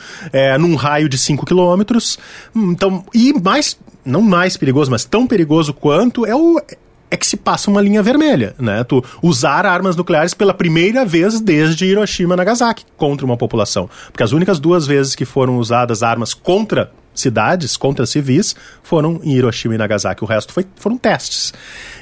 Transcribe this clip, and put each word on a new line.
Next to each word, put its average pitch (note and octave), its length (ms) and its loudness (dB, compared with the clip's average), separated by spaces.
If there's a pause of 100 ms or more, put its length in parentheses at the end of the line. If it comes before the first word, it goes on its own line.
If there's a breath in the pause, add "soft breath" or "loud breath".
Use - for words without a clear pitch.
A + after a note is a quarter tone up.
(320 loud breath)
é, C3+ 260 2
num E3+ 160 2
raio D3 340 0
de C3 120 -4
cinco - 260 -2
quilômetros. F3+ 720 0 (380 loud breath)
Então, F#3+ 580 -2
e A#3+ 260 4
mais, G3+ 380 0 (260)
não C#3+ 200 0
mais F#3 340 2
perigoso, C3+ 320 2
mas A#2 160 -2
tão A#3 220 0
perigoso D#3+ 440 2
quanto G#3+ 540 0
é G#3+ 100 0
o, E4 240 4 (520)
é F3 40 -2
que - 120 -2
se - 100 -2
passa - 320 -2
uma G3+ 100 4
linha G#3 220 2
vermelha, A#3+ 560 0
né? A2+ 260 -2
Tu B2+ 200 0 (180 loud breath)
usar D#3+ 460 2
armas F3+ 280 0
nucleares F3 380 0
pela G3+ 180 2
primeira F#3+ 540 0
vez F#3 340 0
desde D#3+ 460 2
Hiroshima F#3+ 480 0
e F3+ 40 2
Nagasaki A3+ 480 0 (120)
contra C#3+ 260 -2
uma B2 140 0
população. G#2 500 -2 (200 loud breath)
Porque - 160 -4
as G#2+ 80 0
únicas F3 280 2
duas E3 280 0
vezes C#3 260 0
que - 100 -6
foram B2+ 360 0
usadas A#2 420 -2
armas A#2 320 -2
contra F3+ 580 -2 (220)
cidades, C3+ 640 -2
contra C#3 300 -2
civis, C#3+ 480 0 (260 loud breath)
foram D#3+ 420 -2
em D3+ 100 -2
Hiroshima A#2+ 420 0
e - 20 -2
Nagasaki. G2+ 460 -2
O G#2 40 -4
resto G#2+ 240 -4
foi, C#4+ 140 -4 (100)
foram A3+ 220 -4
testes. - 560 -4 (480 loud breath)